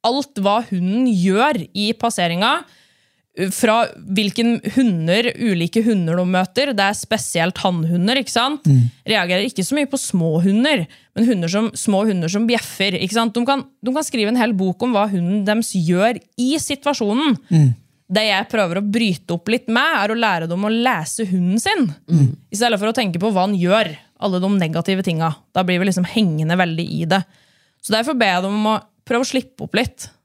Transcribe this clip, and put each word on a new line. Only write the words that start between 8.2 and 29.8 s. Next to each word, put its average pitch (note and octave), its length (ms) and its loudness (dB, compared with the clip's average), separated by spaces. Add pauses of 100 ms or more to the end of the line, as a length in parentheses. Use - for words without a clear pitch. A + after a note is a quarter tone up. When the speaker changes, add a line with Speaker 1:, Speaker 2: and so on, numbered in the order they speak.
Speaker 1:
sant? C#4 320 -2
Speaker 2:
Mm. C3 220 6 (180)
Speaker 1:
Reagerer F#3+ 400 0
ikke G3 180 -4
så C4+ 140 -2
mye D4 80 2
på C#4 160 -4
små E3 400 0
hunder, G#3 460 2 (280)
men A#3 120 2
hunder F3+ 200 0
som, G#3 300 0
små G3 320 0
hunder F3 240 -2
som A3+ 140 0
bjeffer, G3+ 520 -2
ikke F#3+ 140 -4
sant? A3+ 240 0
De A#3+ 80 0
kan, C#4 160 0 (220)
de B3+ 100 -2
kan D#4 100 -2
skrive G#3+ 260 -2
en B3 120 0
hel A3+ 160 0
bok F#3 240 -2
om B3 100 0
hva G#3 200 2
hunden F#3+ 340 0
deres G#3+ 320 0
gjør F#3 400 2 (200)
i C4 200 0
situasjonen. C4+ 800 0 (140)
Speaker 2:
Mm. D3+ 180 6 (400)
Speaker 1:
Det G#3+ 160 2
jeg G#3 240 0
prøver F#3+ 300 0
å G#3 100 -4
bryte G3 460 -2
opp F#3 180 -6
litt B3 140 -2
med, A#3 180 2 (160)
er G#3 80 0
å A3+ 80 -2
lære F3+ 320 0
dem F3+ 160 -2
å A3 80 0
lese A3+ 560 -2
hunden F#3 320 0
sin, D#4 320 0 (160)
Speaker 2:
Mm. C#3+ 260 4 (160)
Speaker 1:
i - 40 -10
stedet A3 240 0
for G#3 100 -2
å A3+ 60 -2
tenke F#3 240 -2
på G#3 120 0
hva F#3 140 2
han G#3 80 -2
gjør, F3+ 400 2 (260)
alle F#3 200 -2
de F#3 100 0
negative F#3 560 0
tinga. D#3+ 300 -2 (180)
Da F#3 80 0
blir F3+ 160 2
vi F#3+ 80 0
liksom F3+ 240 0
hengende E3 480 0
veldig E3+ 320 -2
i E3 160 -4
det. F#3 160 0 (640)
Så G#3 100 -4
derfor C4 240 -2
ber G3+ 160 2
jeg F3+ 140 0
dem G3+ 60 -2 (120)
om - 0 - (140)
å - 20 -6 (240)
prøve A#3+ 160 0
å C4 80 -2
slippe - 320 -6
opp - 140 -8
litt. - 340 -4 (140)